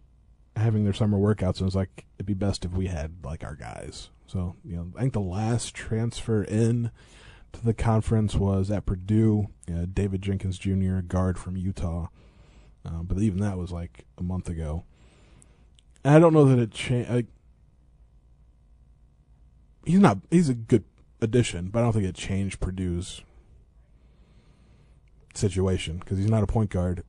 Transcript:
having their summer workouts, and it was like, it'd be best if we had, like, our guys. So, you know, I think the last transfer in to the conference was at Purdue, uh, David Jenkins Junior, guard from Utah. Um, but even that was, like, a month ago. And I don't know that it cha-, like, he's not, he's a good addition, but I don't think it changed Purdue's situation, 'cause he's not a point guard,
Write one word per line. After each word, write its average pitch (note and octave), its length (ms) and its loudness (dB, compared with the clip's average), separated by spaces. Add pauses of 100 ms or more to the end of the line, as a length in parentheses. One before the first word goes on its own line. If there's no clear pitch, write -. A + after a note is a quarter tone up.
(560)
having G#2+ 260 2
their G2+ 100 2
summer G#2 240 2
workouts, G2 420 2
and - 20 -4
it F#2+ 60 0
was F#2+ 100 0
like, - 300 -4 (100)
it'd G2 100 -10
be G2+ 80 -2
best G2 300 -2
if F2 80 -6
we F#2 160 -2
had, D#2+ 360 -8
like, D2+ 200 -10
our D2 100 -10
guys. A1+ 560 -14 (160)
So, F2+ 380 -6
you E2+ 100 -10
know, E2+ 220 -8
I A2 60 -6
think C3 100 0
the G#2 80 -2
last A2 560 -4
transfer A2 640 -2
in A#2 480 0 (640)
to - 120 -10
the A2+ 100 2
conference A2 640 2
was G2 340 0
at G2+ 160 -4
Purdue, G#2 640 2 (200)
uh, E2+ 240 -4
David F#2+ 300 -2
Jenkins F#2+ 340 -2
Junior, F#2+ 460 0
guard F2+ 340 0
from F2+ 200 -8
Utah. E2+ 500 -4 (800)
Um, E2+ 220 -8
but F#2 120 -2
even G2 220 0
that G2+ 180 -2
was, E2+ 140 -6
like, E2+ 340 -10 (120)
a - 40 -8
month F2+ 260 -4
ago. D#2+ 360 -6 (1200)
And C#3+ 100 8
I D#3 60 10
don't E3 120 8
know D#3 120 8
that C3 160 6
it A2+ 100 0
cha-, B2 420 -4
like, A#2+ 140 0 (2500)
he's E3+ 140 4
not, G3 200 8 (120)
he's E3+ 180 4
a B2+ 60 2
good A2+ 300 2 (360)
addition, G#2+ 500 0
but A2+ 100 0
I - 20 2
don't A#2 100 2
think G#2 120 0
it F2+ 100 -4
changed G2 460 -4
Purdue's F#2 640 -4 (2000)
situation, F#2 640 0
'cause F#2+ 200 -6
he's G2+ 120 0
not A2 140 2
a - 20 0
point A2 240 0
guard, F2+ 380 -2